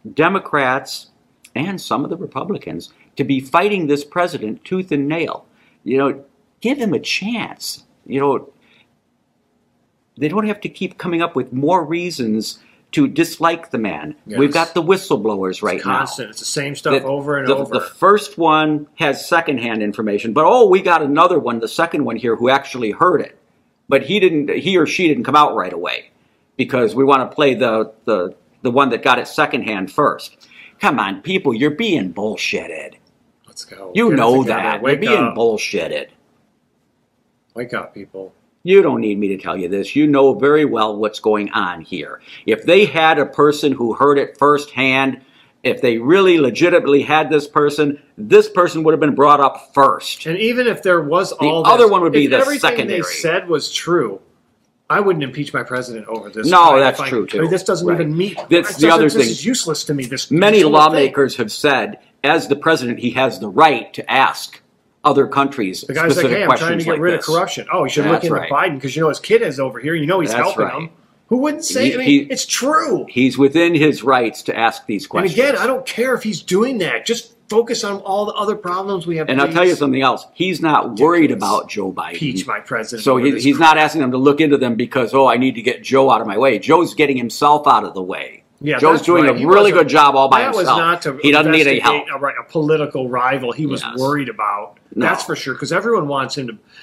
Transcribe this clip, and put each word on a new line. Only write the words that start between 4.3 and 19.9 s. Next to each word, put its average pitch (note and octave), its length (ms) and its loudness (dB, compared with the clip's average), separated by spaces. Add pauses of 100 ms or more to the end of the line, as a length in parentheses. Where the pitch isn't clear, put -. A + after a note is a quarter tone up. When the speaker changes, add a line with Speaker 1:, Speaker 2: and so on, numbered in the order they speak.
Speaker 1:
tooth F#3 280 -6
and C#3+ 160 -2
nail. D#3+ 380 -6 (360)
You B2 160 -2
know, C#3 260 -2 (360)
give C4 160 -2
him A3+ 160 -2
a A#2+ 80 -2
chance. - 840 -8 (220)
You C3+ 140 -4
know, C#3 300 -2 (1700)
they C#3 100 -2
don't G#3+ 180 -2
have G#3 140 -6
to - 80 -10
keep - 300 -10
coming E3+ 240 -4
up E3+ 120 -4
with - 180 -6
more D#3 300 2
reasons C#3+ 760 -6 (340)
to C#3 160 2
dislike E3 640 -2
the B2+ 80 -6
man. D#2 360 -8 (120)
Speaker 2:
Yes. G#2+ 120 -6
Speaker 1:
We've C#3+ 140 2
got E3 220 -2
the F3 80 0
whistleblowers G#2+ 800 -2
right F#2+ 140 -2
Speaker 2:
It's - 80 -10
constant. B2+ 440 -4
Speaker 1:
now. - 20 -20
Speaker 2:
It's A2 100 -20
the - 60 -12
same C#3+ 300 -6
stuff D3+ 160 -4
Speaker 1:
That C3+ 120 0
Speaker 2:
over C#3+ 340 -4
and C3+ 100 -4
Speaker 1:
the, C3+ 80 2
Speaker 2:
over. B2 180 -4
Speaker 1:
the B2 60 -2
first - 580 0
one D#3 480 0 (100)
has C#3+ 300 -2
secondhand B2 560 -2
information, G#2+ 520 -4